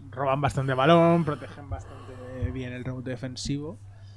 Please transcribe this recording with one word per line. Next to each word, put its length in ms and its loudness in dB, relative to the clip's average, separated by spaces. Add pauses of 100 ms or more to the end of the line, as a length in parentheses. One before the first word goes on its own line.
(100)
roban 300 2
bastante 340 0
balón, 500 6
protegen 460 -8
bastante 840 -8
bien 200 -6
el 120 -10
rebote 260 -6
defensivo. 680 -6 (380)